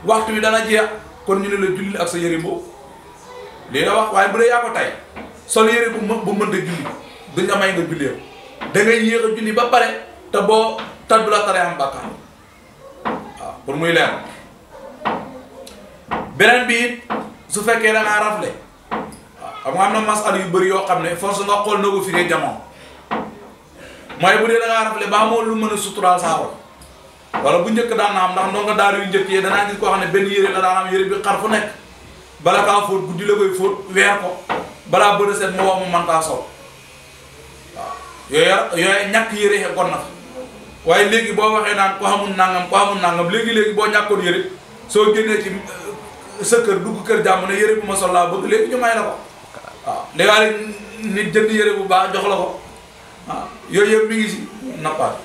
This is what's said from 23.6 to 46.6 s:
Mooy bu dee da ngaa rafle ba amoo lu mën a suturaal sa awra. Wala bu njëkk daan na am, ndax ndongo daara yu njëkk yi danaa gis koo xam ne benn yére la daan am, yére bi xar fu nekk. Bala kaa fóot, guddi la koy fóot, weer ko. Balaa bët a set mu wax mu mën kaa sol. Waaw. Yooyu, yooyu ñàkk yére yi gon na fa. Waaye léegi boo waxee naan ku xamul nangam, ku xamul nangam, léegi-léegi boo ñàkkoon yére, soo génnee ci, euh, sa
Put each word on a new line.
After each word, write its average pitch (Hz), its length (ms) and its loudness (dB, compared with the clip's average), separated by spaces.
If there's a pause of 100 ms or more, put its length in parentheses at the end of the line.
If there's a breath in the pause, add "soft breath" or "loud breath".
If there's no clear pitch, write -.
Mooy 190 180 4
bu 220 80 2
dee 226 140 4
da 233 60 0
ngaa 226 220 2
rafle 220 220 -4
ba 208 100 2
amoo 220 220 2
lu 220 140 -2
mën 214 180 -2
a - 20 -4
suturaal 185 440 2
sa 170 160 -2
awra. 147 140 -4 (960)
Wala 147 180 4
bu 226 80 -2
njëkk 226 260 2
daan 208 180 0
na 196 100 0
am, 180 80 0
ndax 190 180 0
ndongo 208 240 -2
daara 202 240 2
yu 196 100 -4
njëkk 190 200 0
yi 190 140 2
danaa 202 260 0
gis 202 100 -6
koo 202 120 0
xam 190 100 0
ne 175 60 -2
benn 196 200 2
yére 196 260 2
la 190 80 -2
daan 185 160 2 (100)
am, 180 60 -4
yére 190 120 2
bi 196 180 -2
xar 196 180 0
fu - 80 -2
nekk. 214 200 0 (720)
Bala 185 240 2
kaa 202 220 4
fóot, 190 200 -2
guddi 175 200 -6
la 208 80 4
koy 202 240 4
fóot, 196 160 0 (160)
weer 202 320 2
ko. 180 80 -4 (560)
Balaa 202 320 4
bët 202 120 2
a 196 40 -2
set 190 220 -2
mu 190 100 0
wax 190 140 2
mu 185 100 -4
mën 170 160 0
kaa 160 160 2
sol. 127 220 -6 (1300)
Waaw. - 200 -10 (360)
Yooyu, 175 260 4 (220)
yooyu 196 340 0
ñàkk 220 200 2
yére 208 260 2
yi 185 160 -2
gon 180 160 0
na - 80 -4
fa. - 80 -10 (800)
Waaye 196 240 6
léegi 220 220 2
boo 208 200 2
waxee 214 220 0
naan 196 240 2
ku 196 60 -6
xamul 202 320 0
nangam, 185 340 -2
ku 196 60 0
xamul 196 260 2
nangam, 170 260 0
léegi-léegi 220 460 0
boo 208 120 2
ñàkkoon 208 360 0
yére, 175 280 -2 (380)
soo 214 260 4
génnee 220 280 0
ci, 190 80 -6
euh, - 920 -12
sa 233 180 4